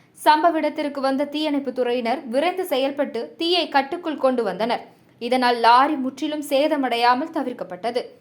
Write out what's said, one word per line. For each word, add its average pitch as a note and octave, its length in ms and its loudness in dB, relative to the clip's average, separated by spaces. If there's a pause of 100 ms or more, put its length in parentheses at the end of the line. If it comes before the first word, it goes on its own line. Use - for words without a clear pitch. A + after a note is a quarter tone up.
(200)
சம்பவ D#4+ 380 4
இடத்திற்கு D4 440 -2
வந்த C4+ 240 0
தீயணைப்பு C#4+ 460 -2
துறையினர் B3 560 -2
விரைந்து F4 380 0
செயல்பட்டு C#4 560 -2 (160)
தீயை E4+ 320 0
கட்டுக்குள் C#4+ 560 -2
கொண்டு B3 180 2
வந்தனர். G3+ 400 -4 (380)
இதனால் B3 380 0
லாரி B3 360 6
முற்றிலும் C#4+ 540 -6
சேதமடையாமல் C4 840 2
தவிர்க்கப்பட்டது. A#3 680 -6 (200)